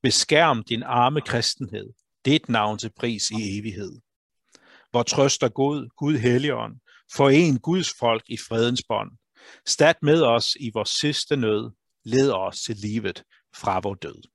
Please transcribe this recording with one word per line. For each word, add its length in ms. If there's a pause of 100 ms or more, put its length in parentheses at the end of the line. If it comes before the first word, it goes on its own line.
Beskærm 600
din 200
arme 380
kristenhed, 680 (360)
dit 240
navn 280
til 220
pris 320
i 280
evighed. 320 (1000)
Vor 100
trøst 400
og 100
god, 440
Gud 200
Helligånd, 580 (400)
foren 440
Guds 400
folk 300
i 80 (120)
fredens 400
bånd. 220 (540)
Stat 360
med 200
os 380
i 140
vores 160
sidste 460
nød, 360 (340)
led 260
os 300
til 140
livet 480 (320)
fra 280
vor 100
død. 280 (140)